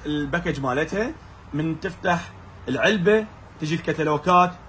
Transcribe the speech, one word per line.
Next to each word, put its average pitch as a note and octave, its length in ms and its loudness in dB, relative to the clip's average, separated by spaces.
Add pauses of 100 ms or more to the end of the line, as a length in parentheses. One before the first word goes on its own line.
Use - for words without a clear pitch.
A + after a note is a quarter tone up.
الباكج D3+ 540 -2
مالتها، D#3 520 0 (420)
من D#3+ 260 -2
تفتح F3 500 -2 (380)
العلبة G3 580 2 (340)
تجي D#3 140 -2
الكتالوجات D#3+ 760 4 (180)